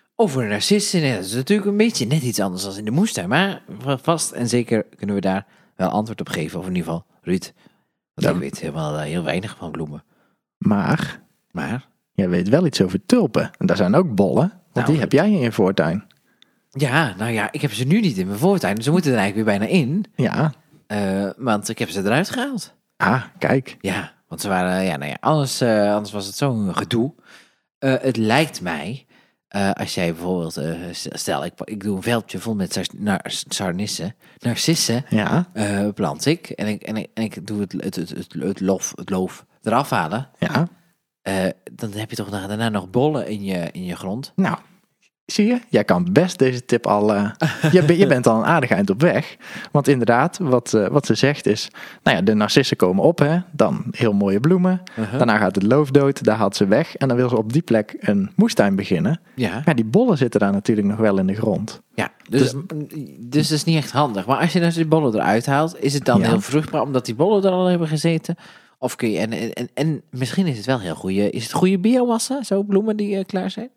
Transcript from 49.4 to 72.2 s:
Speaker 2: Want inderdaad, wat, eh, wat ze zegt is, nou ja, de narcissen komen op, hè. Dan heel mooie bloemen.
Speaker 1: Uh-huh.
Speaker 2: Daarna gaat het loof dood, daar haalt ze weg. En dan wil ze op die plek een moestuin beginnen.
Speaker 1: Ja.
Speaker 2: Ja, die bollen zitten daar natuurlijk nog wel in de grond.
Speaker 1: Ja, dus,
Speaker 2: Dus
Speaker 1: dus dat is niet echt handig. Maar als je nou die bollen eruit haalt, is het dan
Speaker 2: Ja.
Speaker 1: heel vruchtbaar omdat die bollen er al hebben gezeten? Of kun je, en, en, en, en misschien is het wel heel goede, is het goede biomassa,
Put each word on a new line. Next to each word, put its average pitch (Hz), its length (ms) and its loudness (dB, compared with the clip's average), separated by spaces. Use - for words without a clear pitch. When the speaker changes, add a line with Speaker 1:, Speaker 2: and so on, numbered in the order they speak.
Speaker 2:
Want 139 160 2
inderdaad, 123 500 4
wat, 127 360 2
eh, 104 120 4
wat 143 200 2
ze 113 80 4
zegt 139 320 -2
is, 104 240 -2
nou 123 140 4
ja, 82 60 0
de 107 120 4
narcissen 147 420 2
komen 92 280 4
op, 170 140 4
hè. 151 200 4
Dan 110 400 0
heel 113 220 0
mooie 101 280 2
bloemen. 180 420 2
Speaker 1:
Uh-huh. 110 200 -4
Speaker 2:
Daarna 113 200 4
gaat 95 160 2
het 98 100 0
loof 135 260 4
dood, 139 340 4
daar 107 120 4
haalt 101 200 0
ze 101 100 2
weg. - 300 2
En 135 120 0
dan 123 80 2
wil 123 120 2
ze 120 80 0
op 110 160 -2
die 147 100 2
plek 110 380 0
een 101 360 0
moestuin 107 400 4
beginnen. 101 440 0
Speaker 1:
Ja. 113 300 -4
Speaker 2:
Ja, 160 100 2
die 117 100 0
bollen 180 340 2
zitten 117 220 2
daar 101 120 2
natuurlijk 101 340 0
nog 107 120 0
wel 101 200 2
in 92 80 2
de 95 80 0
grond. 104 460 -2
Speaker 1:
Ja, - 140 -4
dus, 131 120 2
Speaker 2:
Dus 131 240 0
Speaker 1:
dus 139 280 0
dat 151 100 0
is - 60 -6
niet 165 120 2
echt 147 140 -2
handig. 113 360 0
Maar 131 120 2
als 165 140 0
je 180 80 2
nou 170 120 2
die 165 140 0
bollen 151 280 2
eruit 110 320 2
haalt, 151 360 0
is 139 120 0
het 143 100 -2
dan 131 160 6
Speaker 2:
Ja. - 80 2
Speaker 1:
heel 113 120 4
vruchtbaar 151 420 -2
omdat 131 240 -2
die 117 80 -4
bollen 190 300 2
er 196 60 4
al 180 160 2
hebben 170 220 2
gezeten? 160 480 0
Of 127 160 -4
kun 113 140 -2
je, 87 80 -2
en, 110 140 -2
en, 107 200 -6
en, 123 220 -8
en 147 360 -2
misschien 131 360 -2
is 131 100 -2
het 104 100 -12
wel 127 140 0
heel 87 140 -6
goede, 95 360 0
is 113 120 -6
het - 100 -10
goede 185 260 2
biomassa, 240 640 0